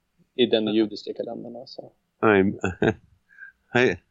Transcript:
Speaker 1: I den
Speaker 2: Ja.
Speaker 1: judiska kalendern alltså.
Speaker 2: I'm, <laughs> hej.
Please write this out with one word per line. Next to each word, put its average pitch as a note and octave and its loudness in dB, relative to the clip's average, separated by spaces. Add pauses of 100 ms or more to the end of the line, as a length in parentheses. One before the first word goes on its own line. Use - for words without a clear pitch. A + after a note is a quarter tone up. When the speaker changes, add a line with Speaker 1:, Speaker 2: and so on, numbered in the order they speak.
(360)
Speaker 1:
I B2+ 2
den A2 0
Speaker 2:
Ja. G#2 -2
Speaker 1:
judiska G#2+ -2
kalendern A2+ -12
alltså. - -18 (300)
Speaker 2:
I'm, G#2 4 (220)
<laughs> A2+ 2 (800)
hej. A#2+ 2